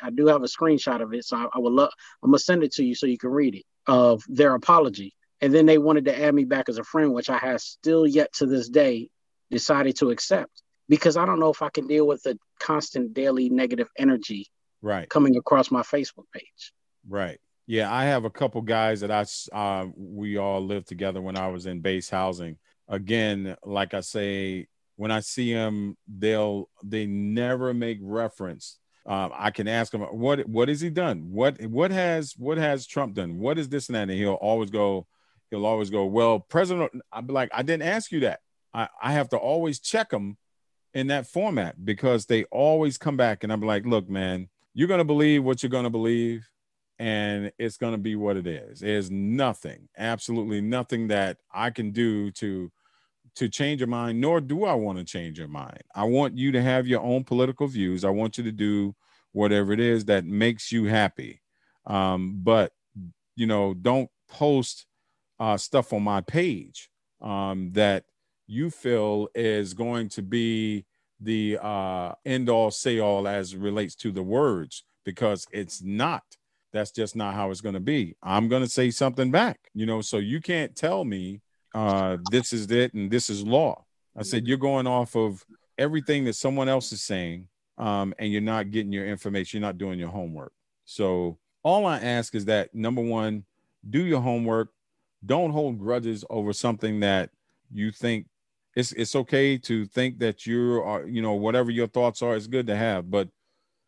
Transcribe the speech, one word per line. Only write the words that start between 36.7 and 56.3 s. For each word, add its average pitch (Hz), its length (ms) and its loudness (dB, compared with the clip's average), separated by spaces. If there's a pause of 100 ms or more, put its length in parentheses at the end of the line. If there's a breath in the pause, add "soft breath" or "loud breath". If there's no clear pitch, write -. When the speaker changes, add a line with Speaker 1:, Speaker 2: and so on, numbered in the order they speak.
Speaker 2:
I'll 110 120 -12
be 127 100 -8
like, 131 220 0
"I 120 80 -2
didn't 156 260 -2
ask 214 240 -4
you 156 80 -2
that." 110 200 0 (340)
I, 113 140 -4 (140)
I 131 100 0
have 143 180 0
to 117 80 0
always 151 420 -2
check - 320 -2
'em 101 240 -4 (560)
in 131 140 -4
that 139 200 -2
format 123 600 -4
because 110 400 0
they 113 180 2
always 151 540 2
come 143 180 -2
back 117 280 2
and 107 60 -4
I'm 107 120 -2
like, 107 240 0
Look, 104 240 0
man, 92 380 -4 (260)
you're 151 140 0
gonna 180 160 2
believe 147 400 4
what 127 180 0
you're 123 80 -2
gonna 123 200 0
believe, 117 580 0 (500)
and 104 600 -2
it's 110 180 -4
gonna 117 220 -4
be 107 180 -4
what 104 200 0
it 90 100 -6
is. 67 340 -10
There's 101 300 -2
nothing, 104 840 -2
absolutely 110 640 -4
nothing 113 480 -2
that 98 300 0 (140)
I 113 180 -2
can 107 220 -6
do 107 400 0
to, 92 400 -6 (640)
to 123 120 -2
change 143 320 -2
your 123 80 -2
mind, 117 320 -4
nor 160 200 2
do 147 240 -4
I 180 100 2
wanna 98 300 -2
change 85 340 -10
your 78 80 -12
mind. 73 360 -12 (120)
I 101 100 -2
want 127 320 2